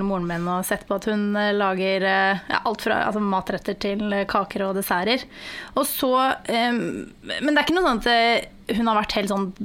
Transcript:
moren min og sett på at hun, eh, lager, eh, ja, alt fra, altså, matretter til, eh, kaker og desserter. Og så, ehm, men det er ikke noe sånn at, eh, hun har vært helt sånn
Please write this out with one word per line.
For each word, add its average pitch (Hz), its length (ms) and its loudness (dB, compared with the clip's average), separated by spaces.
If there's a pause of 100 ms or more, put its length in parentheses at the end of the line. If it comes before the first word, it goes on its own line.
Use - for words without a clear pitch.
moren 190 240 0
min 170 180 -2
og 180 200 0
sett - 200 -4
på 202 100 -2
at 196 100 -4
hun, 208 320 0
eh, 208 160 2
lager, 190 500 0
eh, 190 360 2 (100)
ja, - 160 0
alt 214 160 -2
fra, - 240 0
altså, 214 160 -2
matretter 190 580 -2
til, 208 340 -2
eh, 196 120 0
kaker 202 440 -2
og 190 60 -2
desserter. 196 480 0 (540)
Og 277 80 2
så, 262 500 2 (120)
ehm, 226 600 0 (340)
men 302 140 4
det - 20 4
er - 60 4
ikke 349 180 2
noe 349 60 4
sånn 247 120 2
at, - 80 -2
eh, 233 680 2
hun 226 120 2
har 214 140 4
vært 208 120 -2
helt 202 160 0
sånn 196 240 -2 (120)